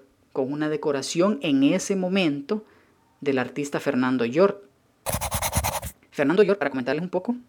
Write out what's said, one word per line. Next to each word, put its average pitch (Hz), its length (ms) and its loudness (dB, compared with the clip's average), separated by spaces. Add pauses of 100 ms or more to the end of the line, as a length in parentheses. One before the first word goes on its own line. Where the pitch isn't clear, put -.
(320)
con 135 200 -4
una 151 160 -2
decoración 151 760 0
en 139 200 4
ese 185 340 2
momento 185 680 0 (560)
del 131 180 0
artista 143 420 -4
Fernando 127 440 0
York. 165 380 2 (1500)
Fernando 156 300 4
York, 196 160 4
para 139 120 0
comentarles 135 320 -2
un 185 60 -6
poco, 185 280 -2 (120)